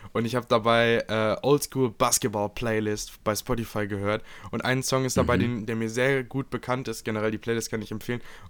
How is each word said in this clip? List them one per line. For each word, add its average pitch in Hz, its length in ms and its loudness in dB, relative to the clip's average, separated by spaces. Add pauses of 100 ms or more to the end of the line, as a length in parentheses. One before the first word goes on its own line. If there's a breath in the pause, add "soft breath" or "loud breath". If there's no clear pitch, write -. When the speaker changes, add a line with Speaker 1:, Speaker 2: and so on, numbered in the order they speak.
(120 loud breath)
Speaker 1:
und 113 120 0
ich 113 100 -2
hab 123 140 -2
dabei, 117 580 4
äh, 110 300 2 (100)
Oldschool 131 460 2
Basketball 107 560 2
Playlist 110 760 -4
bei 107 140 0
Spotify 113 500 -2
gehört 101 380 -2 (260 loud breath)
und 117 140 -4
ein 127 180 2
Song 131 220 2
ist 127 120 0
dabei, 123 200 4
Speaker 2:
Mhm. 123 40 4
Speaker 1:
den, 120 260 0
der 113 100 -2
mir 113 120 0
sehr 127 360 2
gut 131 260 -6
bekannt 127 380 -2
ist, 113 160 -6
generell 110 260 0
die 110 80 -2
Playlist 117 320 -2
kann 113 100 -4
ich 104 120 -8
empfehlen, 120 280 -4 (300 loud breath)